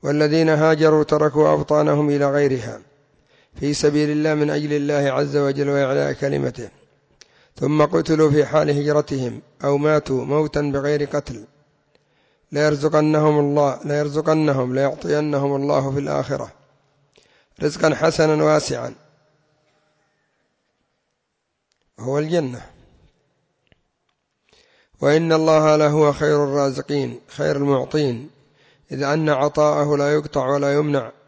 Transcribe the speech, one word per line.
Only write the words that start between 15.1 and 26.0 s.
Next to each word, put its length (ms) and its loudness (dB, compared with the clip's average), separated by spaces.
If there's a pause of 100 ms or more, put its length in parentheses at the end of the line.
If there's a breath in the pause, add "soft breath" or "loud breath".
الله 340 0
في 80 -4
الآخرة 540 -6 (1080 soft breath)
رزقاً 320 0
حسناً 500 2
واسعاً 500 0 (3000)
هو 180 -4
الجنة 420 -4 (2500 soft breath)
وإن 320 2
الله 440 4
لهو 360 4